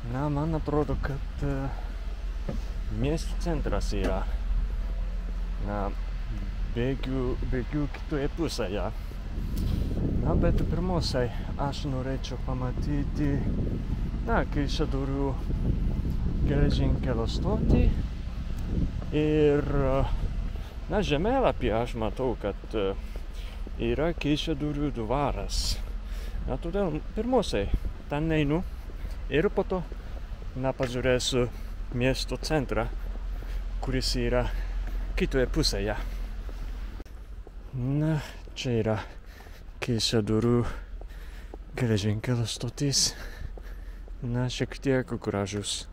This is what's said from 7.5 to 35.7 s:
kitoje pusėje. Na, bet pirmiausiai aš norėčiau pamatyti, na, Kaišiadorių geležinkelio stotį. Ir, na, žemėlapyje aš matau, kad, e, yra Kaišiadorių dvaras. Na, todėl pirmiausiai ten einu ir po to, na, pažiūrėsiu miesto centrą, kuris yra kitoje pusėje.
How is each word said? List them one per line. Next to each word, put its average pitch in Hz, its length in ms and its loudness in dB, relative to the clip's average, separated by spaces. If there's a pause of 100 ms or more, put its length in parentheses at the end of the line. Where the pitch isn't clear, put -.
kitoje 143 420 -2
pusėje. 104 560 0 (1300)
Na, 156 180 4
bet - 260 4
pirmiausiai 156 720 0 (240)
aš 139 280 -2
norėčiau 131 580 -2
pamatyti, 139 920 0 (920)
na, 220 220 2
Kaišiadorių 139 920 0 (1080)
geležinkelio 135 840 4
stotį. - 580 4 (1200)
Ir, 147 640 6 (1120)
na, 196 180 2
žemėlapyje 147 760 4
aš 120 220 0
matau, 110 400 0
kad, 98 320 -2
e, 101 200 2 (920)
yra 120 340 2
Kaišiadorių 147 800 0
dvaras. 117 680 0 (720)
Na, 123 180 -2
todėl 170 400 0 (120)
pirmiausiai 214 600 2 (360)
ten 151 280 0
einu 151 300 4 (640)
ir 165 240 4
po 202 120 2
to, 185 180 0 (720)
na, 131 200 0
pažiūrėsiu 127 720 2 (440)
miesto 127 520 0
centrą, 117 460 2 (880)
kuris 127 380 0
yra 120 320 4 (640)
kitoje 135 340 2
pusėje. 107 500 0 (1700)